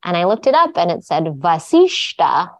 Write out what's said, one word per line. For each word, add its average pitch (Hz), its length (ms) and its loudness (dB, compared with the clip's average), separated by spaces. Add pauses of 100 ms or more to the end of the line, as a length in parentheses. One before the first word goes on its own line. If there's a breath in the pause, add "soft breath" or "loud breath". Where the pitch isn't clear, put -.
And 175 140 -4
I 175 80 0
looked 214 220 0
it 269 80 2
up 330 200 2
and 170 160 0
it - 120 -6
said 160 220 -2
Vasishta 165 1200 0 (100)